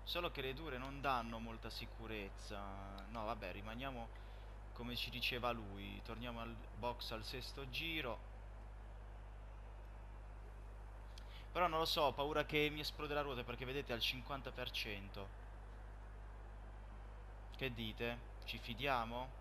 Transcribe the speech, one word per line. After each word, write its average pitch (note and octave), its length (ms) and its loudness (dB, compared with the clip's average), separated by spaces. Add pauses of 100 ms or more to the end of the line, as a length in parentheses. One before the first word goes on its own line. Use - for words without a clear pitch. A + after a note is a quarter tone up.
Solo - 260 2
che - 120 -2
le C3 120 0
dure C3+ 240 -2
non C#3 220 -2
danno A#2+ 400 4
molta A2+ 300 -4
sicurezza. G#2 920 -4 (460)
No, A2+ 160 -2
vabbè, G#2+ 300 0
rimaniamo A2+ 540 -2 (680)
come A#2+ 240 -2
ci - 120 0
diceva B2 420 4
lui. G2+ 520 -2
Torniamo A#2 380 -4
al A2+ 120 -2 (240)
box A#2+ 340 0
al A2+ 120 -2
sesto C3 460 -4
giro. C#3 500 2 (3250)
Però F3 140 10
non D#3+ 120 8
lo E3 60 8
so, E3 160 8
ho C#3 120 10
paura D3 320 6
che D3+ 240 8
mi D3+ 120 0
esplode D3 320 0
la D3 80 6
ruota C3 220 2
perché A#2+ 200 -2
vedete C3 300 0
al A#2 80 4
cinquanta C3 500 2
per B2 200 -2
cento. G2+ 560 -2 (2250)
Che C3+ 180 0
dite? A#2 580 0 (120)
Ci - 140 -2
fidiamo? A#2+ 720 2 (120)